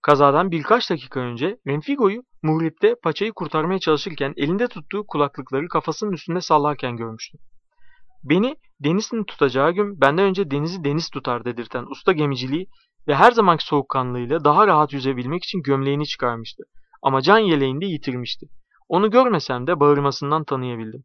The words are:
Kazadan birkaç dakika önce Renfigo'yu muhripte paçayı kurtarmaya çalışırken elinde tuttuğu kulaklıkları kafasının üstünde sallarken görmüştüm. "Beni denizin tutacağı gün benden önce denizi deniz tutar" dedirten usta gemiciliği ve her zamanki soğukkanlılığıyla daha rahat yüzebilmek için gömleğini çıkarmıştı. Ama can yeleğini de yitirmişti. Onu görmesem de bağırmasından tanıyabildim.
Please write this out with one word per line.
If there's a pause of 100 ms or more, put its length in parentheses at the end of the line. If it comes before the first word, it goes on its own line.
Kazadan
birkaç
dakika
önce
Renfigo'yu (200)
muhripte
paçayı
kurtarmaya
çalışırken
elinde
tuttuğu
kulaklıkları
kafasının
üstünde
sallarken
görmüştüm. (840)
"Beni (240)
denizin
tutacağı
gün
benden
önce
denizi
deniz
tutar"
dedirten
usta
gemiciliği (400)
ve
her
zamanki
soğukkanlılığıyla
daha
rahat
yüzebilmek
için
gömleğini
çıkarmıştı. (400)
Ama
can
yeleğini
de
yitirmişti. (420)
Onu
görmesem
de
bağırmasından
tanıyabildim.